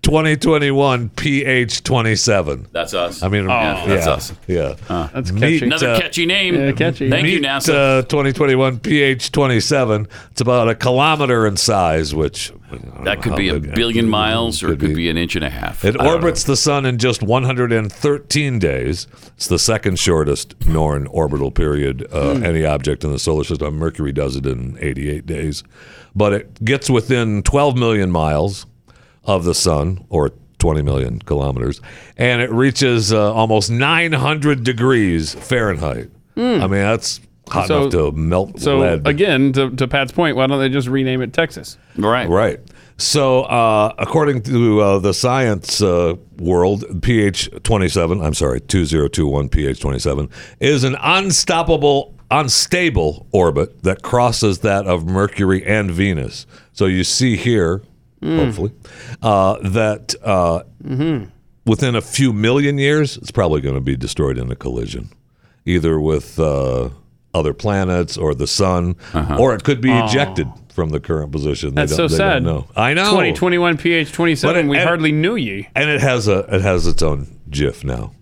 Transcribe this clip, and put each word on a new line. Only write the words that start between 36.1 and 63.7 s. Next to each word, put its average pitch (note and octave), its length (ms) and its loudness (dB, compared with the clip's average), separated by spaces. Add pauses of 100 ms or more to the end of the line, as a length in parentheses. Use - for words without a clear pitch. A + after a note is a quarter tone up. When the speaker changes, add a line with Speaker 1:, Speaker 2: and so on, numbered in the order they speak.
Speaker 3:
Hmm. - 60 -4
Speaker 1:
I A3 260 0
mean, F#2+ 40 0 (120)
that's G#2+ 380 -2 (280)
hot F#2 200 -2
Speaker 3:
So, D3 140 2
Speaker 1:
enough C#3 100 0
to D2+ 200 2
melt E2+ 460 -2
Speaker 3:
so C#3+ 220 0
Speaker 1:
lead. E2+ 260 0
Speaker 3:
again, D3 460 2
to, C3 180 0
to B2+ 160 -2
Pat's C3+ 240 -2
point, D#3+ 260 0
why C3 120 2
don't C#3 100 0
they C3+ 100 2
just C3 200 -2
rename C3 340 0
it A#2+ 100 -8
Texas? - 460 -4 (180)
Speaker 2:
Right. G#2+ 320 0
Speaker 1:
Right. G2 300 2 (380)
So, C3 460 2
uh, A2+ 540 2
according C#3+ 460 0
to, A#2 380 4
uh, G2 180 4
the F#2+ 160 0
science, B2 680 0
uh, F2 340 2 (240)
world, F2+ 460 2 (180)
P A2+ 200 2
H G2+ 260 0 (140)
twenty-seven, F#2 580 0
I'm D2+ 140 -2
sorry, B1+ 260 0
two F#2 260 0
zero D2 200 2
two D2+ 220 -2
one C#2 200 0
P C#2+ 200 0
H C2 100 -4
twenty-seven C#2 520 -4 (280)
is C3+ 240 2
an C3 180 -2
unstoppable, E3 1120 0 (180)
unstable C3 1000 0
orbit E2+ 500 2
that F#2 200 -2
crosses A#2+ 580 0
that G2 260 0
of F2 200 0
Mercury F#2+ 600 0
and G2+ 240 0
Venus. E2+ 560 -2 (260)
So G2 140 0
you F#2 180 2
see B2 320 0
here, G2 460 0 (400)
Speaker 3:
Mm. D#3 160 -2
Speaker 1:
hopefully, A2 320 -2 (500)
uh, G2 360 4 (120)
that, G#2+ 540 -2
uh, F2+ 380 2 (260)
Speaker 3:
Mm-hmm. C#3 380 -4 (420)
Speaker 1:
within A#2 300 2
a G#2+ 40 2
few C3 320 0
million C#3 460 2
years, C#3+ 380 0
it's - 160 -16
probably D#2 280 2
gonna C2+ 200 -2